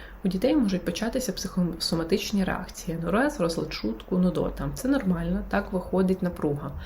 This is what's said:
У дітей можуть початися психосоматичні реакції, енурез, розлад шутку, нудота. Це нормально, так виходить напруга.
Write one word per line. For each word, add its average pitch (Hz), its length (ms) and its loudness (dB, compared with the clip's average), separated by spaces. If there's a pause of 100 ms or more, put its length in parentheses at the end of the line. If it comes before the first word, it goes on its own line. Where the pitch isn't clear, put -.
(240)
У 196 40 0
дітей 214 280 2
можуть 196 280 2
початися 226 480 -2
психосоматичні 180 1120 0
реакції, 170 520 -4
енурез, 196 440 0
розлад 170 320 0
шутку, - 460 -2
нудота. 175 560 2
Це - 140 -2
нормально, 190 600 2
так 202 240 0
виходить 185 500 2
напруга. 151 480 -2 (160)